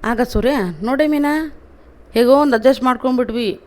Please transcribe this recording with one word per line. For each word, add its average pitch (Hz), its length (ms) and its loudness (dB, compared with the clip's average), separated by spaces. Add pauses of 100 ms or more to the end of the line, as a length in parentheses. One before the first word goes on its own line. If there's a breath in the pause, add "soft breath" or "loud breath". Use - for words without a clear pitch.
ಆಗ 226 180 -2
ಸೂರ್ಯ, 226 300 0 (320)
"ನೋಡಿ 269 240 0
ಮೀನಾ, 294 460 -2 (600)
ಹೇಗೋ 240 220 4
ಒಂದು 285 200 2
ಅಡ್ಜಸ್ಟ್ 254 280 2
ಮಾಡ್ಕೊಂಡ್ಬಿಟ್ವಿ 240 840 -2